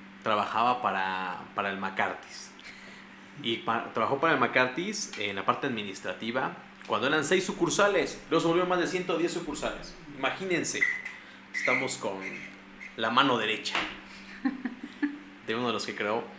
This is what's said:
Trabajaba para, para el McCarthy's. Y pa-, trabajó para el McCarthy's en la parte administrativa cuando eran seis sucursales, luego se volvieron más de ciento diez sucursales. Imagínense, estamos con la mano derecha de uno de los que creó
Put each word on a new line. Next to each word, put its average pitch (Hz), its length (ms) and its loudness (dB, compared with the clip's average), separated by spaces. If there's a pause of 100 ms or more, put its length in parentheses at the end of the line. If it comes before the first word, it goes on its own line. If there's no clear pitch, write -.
(240)
Trabajaba 110 580 4
para, 95 600 0 (140)
para 98 160 0
el 98 60 -2
McCarthy's. 95 760 -4 (920)
Y 113 140 0
pa-, - 360 -2
trabajó 123 260 2
para 165 160 6
el 135 40 2
McCarthy's 131 800 2
en 104 180 -2
la 95 100 -2
parte 120 220 2
administrativa 113 880 -4 (320)
cuando 113 200 2
eran 151 180 4
seis 185 180 4
sucursales, 185 880 4
luego 160 120 6
se 160 60 4
volvieron 175 220 4
más 180 100 4
de 165 80 4
ciento 180 300 0
diez 160 160 2
sucursales. 135 640 -4 (240)
Imagínense, 165 600 0 (720)
estamos 127 460 0
con 95 220 -4 (760)
la 113 140 0
mano 127 300 6
derecha 107 360 0 (1700)
de 110 80 0
uno 123 120 0
de 113 60 2
los 104 120 0
que 107 100 -6
creó 107 280 0 (160)